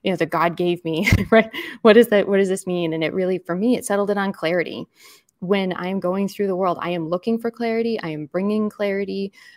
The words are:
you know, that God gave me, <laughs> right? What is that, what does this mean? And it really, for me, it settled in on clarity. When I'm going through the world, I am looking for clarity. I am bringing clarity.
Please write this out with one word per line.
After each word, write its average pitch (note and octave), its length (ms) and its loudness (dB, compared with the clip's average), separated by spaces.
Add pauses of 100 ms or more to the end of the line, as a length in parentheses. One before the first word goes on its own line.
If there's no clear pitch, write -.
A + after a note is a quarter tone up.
you F#3+ 80 0
know, F3 60 -2
that D#3+ 120 0
God E3 280 0
gave F3 260 -2
me, E3 240 -2 (120)
<laughs> F#3+ 120 -2
right? A3 180 6 (320)
What G#3+ 140 8
is A#3 140 8
that, G3+ 180 4
what G3 100 2
does G3 120 2
this F#3+ 180 -4
mean? F3 240 -2
And D#3+ 140 0
it D3+ 80 -2
really, F#3 240 -2
for E3+ 180 -6
me, A3+ 220 2
it - 80 -6
settled G3+ 240 0
in G3+ 80 0
on G3 160 -2
clarity. D#3+ 520 -2 (540)
When F#3+ 380 0
I'm F#3 240 -4
going F#3+ 260 -2
through G3 200 -4
the F#3 100 -2
world, F3+ 240 0
I E3+ 80 -6
am E3+ 180 -4
looking F#3 320 -2
for A#3 100 -6
clarity. A#3 520 -4
I E3+ 80 -6
am D3+ 160 -8
bringing G#3 440 -2
clarity. G3 600 -4 (260)